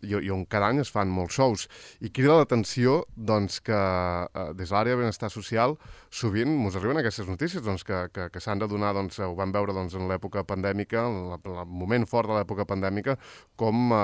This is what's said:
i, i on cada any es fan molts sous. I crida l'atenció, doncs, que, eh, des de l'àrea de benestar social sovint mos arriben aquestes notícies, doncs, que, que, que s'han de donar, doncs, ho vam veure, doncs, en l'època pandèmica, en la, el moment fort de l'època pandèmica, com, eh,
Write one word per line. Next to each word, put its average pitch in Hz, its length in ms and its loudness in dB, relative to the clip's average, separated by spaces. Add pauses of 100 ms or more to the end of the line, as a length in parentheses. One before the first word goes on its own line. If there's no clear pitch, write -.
i, 101 80 -8
i 98 160 -2
on 95 160 -2
cada 101 240 2
any 139 140 2
es - 100 -8
fan 98 160 2
molts 92 300 -2
sous. 123 240 2 (420)
I 110 80 -8
crida 139 240 6
l'atenció, 127 640 4 (180)
doncs, 107 480 0
que, 117 80 0
eh, 90 720 0 (100)
des 92 160 -8
de 98 60 0
l'àrea 113 180 4
de 123 80 2
benestar 113 320 -2
social 113 460 0 (340)
sovint 117 400 0
mos 104 240 0
arriben 113 240 0
aquestes 110 260 -2
notícies, 143 380 -4
doncs, 98 180 -2
que, 98 140 -4 (160)
que, 92 160 -6
que 90 160 -12
s'han 101 160 -2
de 107 80 -2
donar, 104 240 0
doncs, 98 320 -4
ho 92 140 -2
vam 98 180 -2
veure, 101 160 0
doncs, 92 240 -4
en 92 80 -4
l'època 92 400 -4
pandèmica, 101 640 -2
en 107 80 -2 (160)
la, 87 80 -8
el 90 240 -8
moment 92 420 0
fort 113 220 0
de 107 80 0
l'època 101 320 -2
pandèmica, 98 480 -2 (400)
com, 117 320 2
eh, 113 160 4